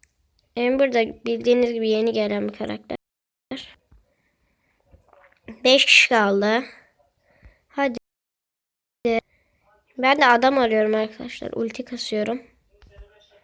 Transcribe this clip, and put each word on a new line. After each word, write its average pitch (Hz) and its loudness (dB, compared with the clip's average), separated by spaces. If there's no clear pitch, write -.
Amber 254 0
da 226 -2
bildiğiniz 240 0
gibi 220 -2
yeni 220 0
gelen 208 -4
bir 208 -10
karakter. 214 -10
Beş 262 4
kişi - 6
kaldı. 214 2
Hadi. 269 -4
Ben 269 0
de 277 6
adam 254 4
arıyorum 220 2
arkadaşlar. 220 -8
Ulti 226 -8
kasıyorum. 233 -8